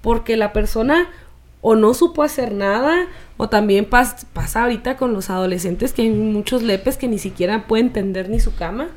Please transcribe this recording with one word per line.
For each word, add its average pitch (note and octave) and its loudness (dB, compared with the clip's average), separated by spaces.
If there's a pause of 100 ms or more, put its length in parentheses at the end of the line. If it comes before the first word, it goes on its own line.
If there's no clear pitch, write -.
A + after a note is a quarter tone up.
Porque A3+ 0
la G#3 0
persona A#3 2 (540)
o A3 4
no A3 6
supo D4+ 2
hacer C4 -2
nada, A#3+ 2 (320)
o G#3+ -4
también G#3 4
pas-, - 2
pasa A3+ -2
ahorita A#3+ -2
con B3 0
los G3 -4
adolescentes F#3 -2
que A#3+ -2
hay A3+ 2
muchos G#3+ 0
lepes G#3+ -2
que C4 -4
ni G#3+ -2
siquiera G3+ -2
pueden A#3 2
tender F#3+ -4
ni A3+ 0
su - 2
cama. G#3+ -6